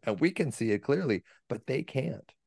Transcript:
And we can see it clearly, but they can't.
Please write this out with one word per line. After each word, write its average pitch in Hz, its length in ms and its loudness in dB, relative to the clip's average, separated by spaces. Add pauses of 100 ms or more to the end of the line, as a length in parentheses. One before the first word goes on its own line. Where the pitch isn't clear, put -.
And 104 180 0
we 165 100 4
can 143 200 0
see 113 200 0
it 101 80 2
clearly, 139 440 2 (260)
but 110 180 -6
they 135 160 -2
can't. - 480 -4 (160)